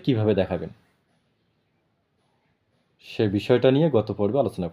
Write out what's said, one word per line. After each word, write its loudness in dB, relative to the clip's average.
কিভাবে 2
দেখাবেন, -4
সে -4
বিষয়টা 2
নিয়ে 2
গত 0
পর্বে 0
আলোচনা -6